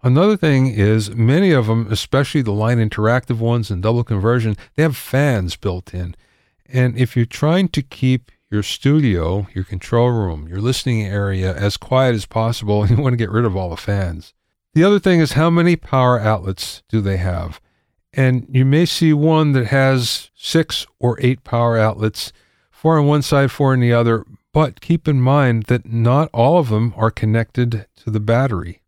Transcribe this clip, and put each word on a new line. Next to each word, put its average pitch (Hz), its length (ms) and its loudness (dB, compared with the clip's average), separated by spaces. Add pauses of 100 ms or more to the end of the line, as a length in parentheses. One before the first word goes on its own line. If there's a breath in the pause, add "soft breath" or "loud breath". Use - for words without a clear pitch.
Another 165 340 4
thing 135 300 2
is 107 500 0
many 143 340 4
of 127 160 2
them, 113 240 0
especially 135 520 -2
the 110 100 -2
line 113 240 0
interactive 113 600 0
ones 117 320 -2
and 90 120 -4
double 113 220 0
conversion, 113 500 0 (220 loud breath)
they 147 60 0
have 151 160 -2
fans 123 580 -2
built 90 380 -8
in. 90 200 -8 (520)
And 127 320 -2
if 127 180 -2
you're 120 80 2
trying 170 440 0
to - 120 -4
keep 127 500 -4 (200)
your 104 120 -2
studio, 101 920 0
your 95 120 -6
control 117 440 -2
room, 87 400 -4
your 90 100 -10
listening 117 440 -2
area 95 520 -2
as 101 220 -2
quiet 131 380 0
as 104 100 -6
possible, 107 640 -2
<laughs> - 20 0
you - 80 4
wanna 131 180 0
get 113 160 -2
rid 113 140 0
of 98 100 0
all 92 140 -6
the 85 80 -8
fans. 95 560 -6 (400)
The 156 120 4
other 202 140 4
thing 180 220 2
is 151 120 0
how 160 180 2
many 170 260 2
power 127 420 0
outlets 95 720 -4
do 110 140 -2
they 98 160 -2
have? 85 420 -6 (540)
And 127 340 0
you 131 160 2
may 151 220 4
see 160 260 2
one 156 400 2
that 127 140 0
has 135 680 0
six - 520 -2 (120)
or 123 220 -2
eight 127 240 -2
power 117 320 0
outlets, 110 560 -2 (380)
four 160 280 2
on 147 60 4
one 147 160 2
side, 139 300 2
four 135 240 0
on 127 60 2
the 120 120 2
other, 117 320 2 (300)
but 151 260 0
keep - 260 -2
in 139 140 0
mind 127 440 2
that 123 280 -2
not 120 400 2
all 135 260 2
of 135 120 0
them 110 260 0
are 110 140 0
connected 113 760 -2 (100)
to - 140 -10
the 110 80 -4
battery. 107 680 -2